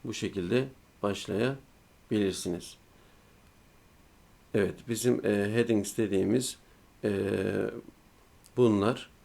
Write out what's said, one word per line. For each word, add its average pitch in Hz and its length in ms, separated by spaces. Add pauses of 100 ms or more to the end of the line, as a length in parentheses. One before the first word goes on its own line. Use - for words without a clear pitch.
bu 113 100
şekilde 98 540 (340)
başlayabilirsiniz. 98 1700 (1800)
Evet, 92 200 (140)
bizim, 120 380
e, 104 280
headings 113 420
dediğimiz, 101 600 (480)
e, 107 60 (1500)
bunlar. 113 540 (140)